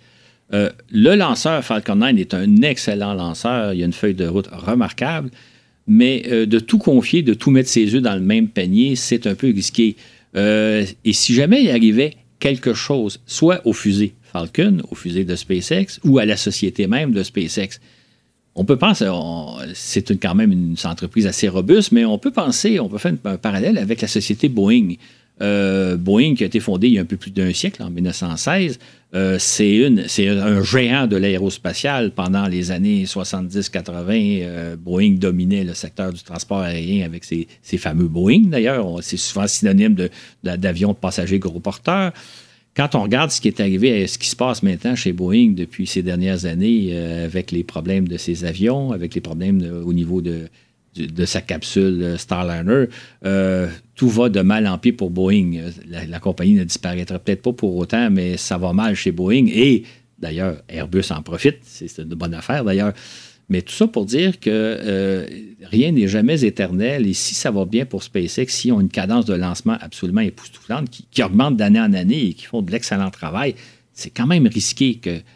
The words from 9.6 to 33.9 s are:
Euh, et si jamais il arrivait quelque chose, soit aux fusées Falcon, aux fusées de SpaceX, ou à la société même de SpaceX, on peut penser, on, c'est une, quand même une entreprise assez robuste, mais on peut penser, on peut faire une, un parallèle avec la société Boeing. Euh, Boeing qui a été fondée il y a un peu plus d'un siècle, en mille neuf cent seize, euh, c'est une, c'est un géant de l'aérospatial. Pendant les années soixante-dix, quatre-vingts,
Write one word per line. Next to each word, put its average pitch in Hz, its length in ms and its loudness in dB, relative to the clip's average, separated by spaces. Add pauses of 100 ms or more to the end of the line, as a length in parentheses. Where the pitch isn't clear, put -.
Euh, 107 500 2 (180)
et 107 100 2
si - 200 0
jamais 170 300 6
il 196 80 4
arrivait 117 460 4 (200)
quelque 131 360 0
chose, 113 520 -4
soit 175 400 0
aux 110 80 4
fusées 101 480 0
Falcon, 90 580 0 (120)
aux - 20 -14
fusées 90 300 -4
de 87 120 -4
SpaceX, 95 680 -4
ou 135 160 6
à 107 60 2
la 107 120 0
société 98 480 -2
même 131 260 0
de 98 120 0
SpaceX, 95 560 -6 (720)
on 95 120 -4
peut 135 120 4
penser, 190 320 2
on, 82 460 -6 (180)
c'est - 380 -4
une, 95 80 0
quand 90 160 -2
même 107 160 4
une 87 320 0
entreprise 90 420 -2
assez 98 220 0
robuste, 101 440 2
mais 120 140 4
on 107 140 0
peut 277 120 -4
penser, 202 480 0
on 220 100 -4
peut - 100 -6
faire 175 140 -2
une, 104 180 -6
un - 60 -4
parallèle 113 420 0
avec 110 220 -2
la 104 80 -2
société 107 400 0
Boeing. 104 460 4 (440)
Euh, 95 580 0
Boeing 104 360 4
qui 120 80 0
a 98 60 0
été 110 120 0
fondée 101 280 0
il 127 60 6
y 104 40 6
a 95 40 2
un 87 40 -2
peu 98 100 -6
plus - 140 -8
d'un 92 240 0
siècle, - 300 -6
en 87 80 -8
mille 87 140 -2
neuf 87 100 -2
cent - 220 -6
seize, 170 420 -2 (340)
euh, 95 260 0
c'est 104 380 2
une, 123 300 4
c'est 98 200 0
un 101 360 2
géant 127 420 2
de 104 100 0
l'aérospatial. 98 920 -2
Pendant 95 380 -2
les 90 240 -4
années 98 340 0
soixante-dix, 92 640 -6
quatre-vingts, 95 720 -2